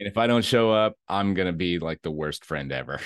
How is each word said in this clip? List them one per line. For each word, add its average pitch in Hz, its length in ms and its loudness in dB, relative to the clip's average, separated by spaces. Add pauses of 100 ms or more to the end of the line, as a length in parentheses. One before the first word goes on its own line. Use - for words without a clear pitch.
and 101 80 -8
if 101 80 -10
I 113 100 4
don't 117 180 4
show 113 280 4
up, 107 220 4 (140)
I'm 98 260 0
gonna 90 180 0
be, 87 260 -2
like, 80 220 -6
the 80 100 -6
worst 76 360 -6
friend 69 260 -6
ever. 65 340 -6